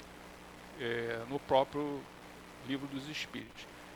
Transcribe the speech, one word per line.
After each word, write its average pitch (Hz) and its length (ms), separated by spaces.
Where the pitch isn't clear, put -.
é, 117 500
no 139 100
próprio 143 600
Livro 135 200
dos 139 200
Espíritos. - 580